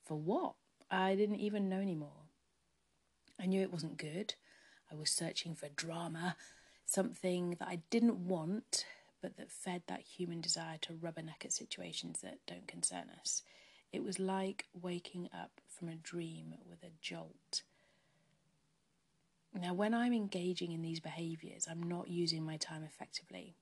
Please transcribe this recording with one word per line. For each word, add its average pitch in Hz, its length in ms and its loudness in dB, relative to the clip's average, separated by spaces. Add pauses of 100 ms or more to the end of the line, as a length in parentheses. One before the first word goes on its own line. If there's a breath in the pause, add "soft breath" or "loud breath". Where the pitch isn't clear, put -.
for 156 100 -4
what? 185 400 2 (360)
I 190 260 6
didn't 208 240 4
even 202 300 2
know 190 100 2
anymore. 160 480 -2 (1120)
I 180 60 0
knew 190 160 6
it 190 100 2
wasn't 160 240 -4
good. 160 380 -4 (560 loud breath)
I 160 40 -12
was 156 160 0
searching 165 460 0
for 147 140 -8
drama, 165 680 -2 (480 loud breath)
something 180 720 2
that - 80 -4
I 180 220 -4
didn't 226 400 8
want, 180 560 2 (360 loud breath)
but 185 180 -6
that - 120 -10
fed 180 360 -4
that - 160 -4
human 170 400 -4
desire 165 400 0
to - 100 -6
rubberneck 165 540 -6
at - 60 0
situations - 680 -4
that - 260 -10
don't 87 220 -8
concern - 500 -2
us. - 240 0 (500 loud breath)
It - 100 0
was 190 160 0
like 190 540 2
waking 175 560 -4 (100)
up - 300 -10
from 170 220 -8
a 165 40 -6
dream 160 600 -6 (120)
with 170 160 -16
a 170 100 -14 (100)
jolt. - 580 -6 (1900 soft breath)
Now, 180 220 0
when 208 180 4
I'm 240 220 6
engaging 180 580 0
in 165 80 -2
these 165 180 0
behaviours, 165 720 -4
I'm 165 120 -4
not 175 260 0
using 170 340 4
my 156 140 -2
time 156 280 -4
effectively. - 760 -10